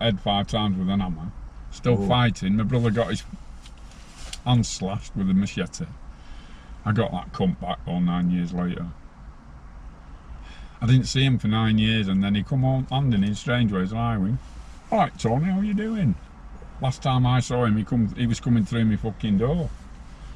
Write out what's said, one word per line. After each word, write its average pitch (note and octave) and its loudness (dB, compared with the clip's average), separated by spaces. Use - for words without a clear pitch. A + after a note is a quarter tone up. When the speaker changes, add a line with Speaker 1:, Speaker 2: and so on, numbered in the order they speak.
Speaker 1:
head G2+ 2
five G2+ 2
times G#2 2
with F#2 0
an G2 2
hammer. F2 -4
Still A#2 2
Speaker 2:
Ooh. G2 0
Speaker 1:
fighting. G#2+ 4
My A2+ 2
brother A#2 2
got A#2 2
his G#2 -4
hand B2 6
slashed - -6
with F#2+ 0
a F#2+ 4
machete. F#2+ 0
I G#2+ 0
got G#2+ 2
that - -8
cunt F#2 0
back, - -4
though, F2 -2
nine F2 2
years F2 -2
later. F2 -4
I A#2+ 0
didn't B2+ 6
see C3 0
him C3 4
for - -2
nine A2 4
years, A2 4
and F#2+ 4
then G2+ 2
he G#2 0
come C3 0
on C3 2
landing B2+ 2
in G#2 0
strange A#2 2
ways, F#2+ 0
and A2+ -4
I A#2 0
went, G2+ 0
"All A3 4
right, - 0
Tony, B2 0
how F#3+ 2
you G#3+ 0
doing?" G#3 2
Last C3 -2
time B2+ 4
I B2+ 4
saw B2 0
him, G#2+ 4
he G#2+ 0
come, A#2 2
he A#2+ 0
was A#2 0
coming A#2+ 4
through A#2 2
my G#2+ 4
fucking G#2+ 0
door. C#3 2